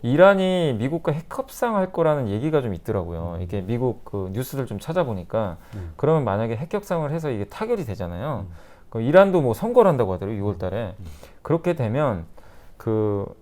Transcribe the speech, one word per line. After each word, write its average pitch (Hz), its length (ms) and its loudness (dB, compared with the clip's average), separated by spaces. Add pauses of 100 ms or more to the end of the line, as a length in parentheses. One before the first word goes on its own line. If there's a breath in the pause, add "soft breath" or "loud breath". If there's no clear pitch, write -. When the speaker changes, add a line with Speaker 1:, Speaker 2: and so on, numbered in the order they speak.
Speaker 1:
이란이 180 760 6
미국과 156 320 -2
핵 156 180 -4
협상할 214 640 -2
거라는 151 380 2
얘기가 139 320 0
좀 110 120 -4
있더라고요. 85 640 -4
Speaker 2:
음. 85 60 -6
Speaker 1:
이게 92 200 -4
미국 117 440 -2
그 95 260 -6
뉴스들 127 340 -4
좀 101 140 -8
찾아보니까 110 800 -2 (160 loud breath)
Speaker 2:
네. 101 80 -10 (160 loud breath)
Speaker 1:
그러면 151 260 2
만약에 113 320 0
핵 139 180 -6
협상을 175 380 -2
해서 160 180 -2
이게 104 160 -2
타결이 220 380 -4
되잖아요. 95 640 -6
Speaker 2:
음. 85 60 -14 (360 loud breath)
Speaker 1:
그 113 120 -4
이란도 180 400 8
뭐 120 120 2
선거를 226 360 4
한다고 117 240 2
하더라고요, 98 260 -4
유월 98 180 -2
달에. 92 400 -6
Speaker 2:
음. 87 80 -14 (360 loud breath)
Speaker 1:
그렇게 170 320 0
되면 120 520 0 (520 loud breath)
그 107 480 0 (160)